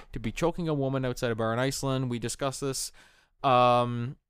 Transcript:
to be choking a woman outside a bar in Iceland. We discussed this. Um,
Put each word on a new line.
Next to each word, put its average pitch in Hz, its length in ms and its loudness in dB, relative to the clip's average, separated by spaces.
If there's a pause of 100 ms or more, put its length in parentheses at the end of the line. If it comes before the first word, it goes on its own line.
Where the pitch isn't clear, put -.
(120)
to 131 80 -6
be 117 120 -4
choking 170 360 -2
a 156 60 0
woman 135 320 0
outside 123 260 -2
a 113 40 0
bar 113 180 0
in 117 60 -2
Iceland. 135 500 0
We 120 100 -4
discussed 123 420 -4
this. 135 300 -4 (520)
Um, 123 760 4 (120)